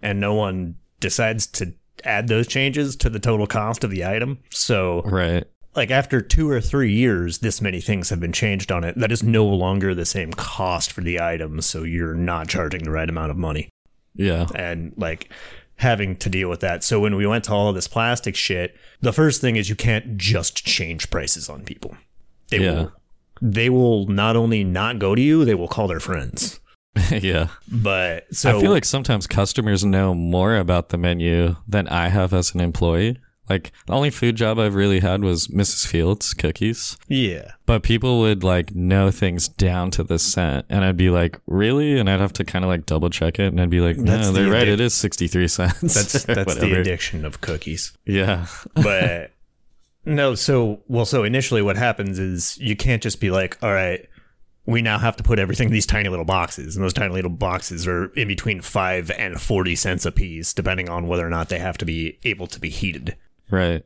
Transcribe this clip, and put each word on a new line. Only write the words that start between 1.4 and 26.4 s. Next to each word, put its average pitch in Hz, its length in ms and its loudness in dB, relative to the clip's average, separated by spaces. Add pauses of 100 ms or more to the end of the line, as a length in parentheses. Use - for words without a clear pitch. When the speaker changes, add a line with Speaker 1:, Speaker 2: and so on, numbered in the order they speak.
Speaker 1:
to - 260 -6 (300)
add 110 240 -2
those 120 180 2
changes 135 520 -2
to - 120 2
the 110 100 -4
total 107 280 0
cost 110 360 -2
of 117 60 -2
the 92 160 -4
item. 117 320 -4 (140)
So 92 540 0
Speaker 2:
Right. 90 400 0 (300)
Speaker 1:
like, 117 160 0
after 131 280 2
two 156 300 4
or 131 100 2
three 120 320 2
years, 101 460 2
this 110 240 -2
many 92 180 -4
things 95 300 -2
have 90 100 -2
been 85 140 -4
changed 98 380 -2
on 87 120 -2
it. 85 140 -4
That 110 140 0
is 117 120 0
no 110 220 4
longer 95 480 2
the 87 120 -2
same 85 280 -4
cost - 580 -4
for - 100 -10
the 87 200 -2
item, 80 400 -4
so 80 220 -4
you're 82 320 -4
not 85 340 -4
charging 85 340 -4
the 151 80 -6
right 160 180 -2
amount 82 220 -4
of - 60 -4
money. 87 320 -4 (460)
Speaker 2:
Yeah. 87 400 0
Speaker 1:
And, 85 420 -6
like, 82 320 -6 (460)
having 104 420 0
to - 120 -6
deal 95 200 -2
with 85 120 -6
that. 87 220 -4
So 110 160 0
when 104 160 2
we 101 120 0
went 110 180 0
to 107 80 -4
all 104 160 2
of 98 60 0
this 92 120 -4
plastic 117 480 -2
shit, 90 400 -4 (260)
the 113 120 0
first 156 280 4
thing 123 140 2
is 104 140 0
you 104 60 0
can't 110 420 0
just 92 480 -2
change 82 460 -4
prices - 380 -2
on 71 140 -14
people. - 320 -14 (540)
They 104 100 2
Speaker 2:
Yeah. 95 140 2
Speaker 1:
will, 82 180 -2 (500)
they 113 280 2
will 120 380 4
not 104 280 2
only 113 280 2
not 98 360 -2
go 98 160 2
to 120 60 4
you, 151 240 6
they 110 100 4
will 87 140 -2
call 107 180 -2
their 82 140 -2
friends. - 640 -6